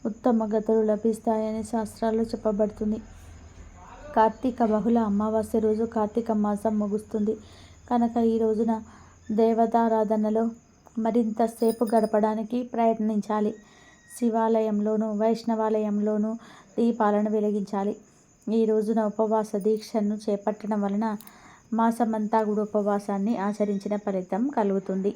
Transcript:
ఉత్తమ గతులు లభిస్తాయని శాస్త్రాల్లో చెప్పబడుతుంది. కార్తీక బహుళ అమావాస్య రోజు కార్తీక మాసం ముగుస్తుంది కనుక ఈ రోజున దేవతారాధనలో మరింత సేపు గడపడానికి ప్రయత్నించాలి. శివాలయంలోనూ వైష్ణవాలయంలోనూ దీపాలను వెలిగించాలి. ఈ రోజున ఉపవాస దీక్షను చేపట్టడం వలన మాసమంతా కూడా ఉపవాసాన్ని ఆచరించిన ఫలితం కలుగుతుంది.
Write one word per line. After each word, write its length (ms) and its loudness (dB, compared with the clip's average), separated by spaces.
ఉత్తమ 400 0
గతులు 360 0
లభిస్తాయని 800 -2
శాస్త్రాల్లో 640 -2
చెప్పబడుతుంది. 720 -2
కార్తీక 540 2
బహుళ 340 2
అమావాస్య 600 0
రోజు 260 2
కార్తీక 480 -2
మాసం 460 0
ముగుస్తుంది 560 -2
కనుక 380 0
ఈ 140 4
రోజున 340 2
దేవతారాధనలో 1120 2
మరింత 480 0
సేపు 380 0
గడపడానికి 760 0
ప్రయత్నించాలి. 920 0
శివాలయంలోనూ 1000 2
వైష్ణవాలయంలోనూ 1200 0
దీపాలను 580 2
వెలిగించాలి. 640 -2
ఈ 180 2
రోజున 400 0
ఉపవాస 520 0
దీక్షను 580 -2
చేపట్టడం 680 -4
వలన 260 -2
మాసమంతా 680 0
కూడా 200 0
ఉపవాసాన్ని 760 0
ఆచరించిన 580 -2
ఫలితం 520 -4
కలుగుతుంది. 680 0